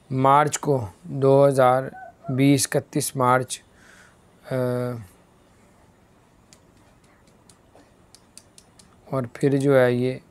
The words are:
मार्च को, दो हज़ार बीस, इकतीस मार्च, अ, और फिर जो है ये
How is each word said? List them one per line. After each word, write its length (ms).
मार्च 440
को, 320
दो 400
हज़ार 680
बीस, 360
इकतीस 500
मार्च, 460
अ, 20
और 140
फिर 200
जो 200
है 200
ये 240